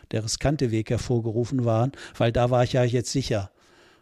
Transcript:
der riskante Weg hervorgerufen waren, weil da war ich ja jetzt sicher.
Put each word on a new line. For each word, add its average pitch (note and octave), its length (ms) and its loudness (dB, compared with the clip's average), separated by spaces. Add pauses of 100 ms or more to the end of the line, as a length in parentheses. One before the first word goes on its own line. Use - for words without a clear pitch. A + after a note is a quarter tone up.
(120)
der A2 120 -4
riskante C#3 460 -2
Weg A2 200 -2
hervorgerufen A#2 720 0
waren, A#2 280 2 (240)
weil A#2 160 2
da A#2+ 180 2
war B2+ 140 4
ich - 100 -2
ja B2+ 100 4
jetzt A#2+ 280 0
sicher. A2 380 -2 (520)